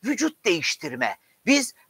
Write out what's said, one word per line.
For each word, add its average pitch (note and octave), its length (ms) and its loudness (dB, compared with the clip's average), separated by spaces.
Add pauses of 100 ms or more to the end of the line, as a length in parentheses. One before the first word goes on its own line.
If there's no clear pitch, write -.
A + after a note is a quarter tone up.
Vücut C#4 420 -2
değiştirme. B2+ 720 -2 (280)
Biz C4+ 280 2 (160)